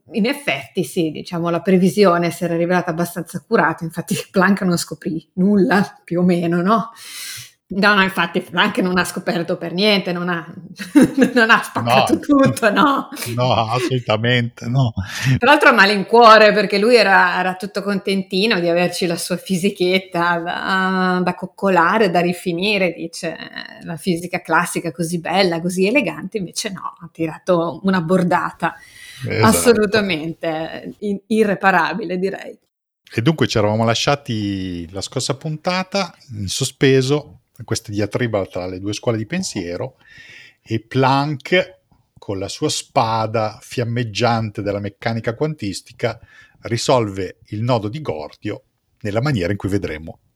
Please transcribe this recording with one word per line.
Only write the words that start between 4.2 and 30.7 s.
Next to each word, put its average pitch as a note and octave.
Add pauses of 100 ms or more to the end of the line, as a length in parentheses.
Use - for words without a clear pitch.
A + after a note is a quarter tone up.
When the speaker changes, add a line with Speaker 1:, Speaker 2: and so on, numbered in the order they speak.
Speaker 1:
Planck G3
non F3+
scoprì D#3+
nulla, G3
più E3+
o -
meno, F3
no? G3+ (840)
No, G3+
no, G3
infatti F3+
Planck F#3+
non F#3
ha F3
scoperto F3
per D#3+
niente, F#3+
non F3
ha, E3+
<laughs> -
non A3+
ha A3+
spaccato -
Speaker 2:
No. -
Speaker 1:
tutto, C4+
no? C#4 (280)
Speaker 2:
No, B2 (180)
assolutamente, A#2+
no. A#2+ (460)
Speaker 1:
Tra B3
l'altro D4
a C4
malincuore, G#3+
perché G3+
lui A#3
era, F#3
era F3+
tutto G3
contentino G3
di F3
averci F3
la E3+
sua F3
fisichetta F3
da, F#3
da F3+
coccolare, F#3+
da F3
rifinire, F3+
dice, - (480)
la E3+
fisica F3
classica E3
così E3+
bella, E3+
così F#3
elegante, G3
invece G#3
no, -
ha E3+
tirato E3
una F#3+
bordata. E3+ (500)
Speaker 2:
Esatto. G#3+
Speaker 1:
Assolutamente, F3+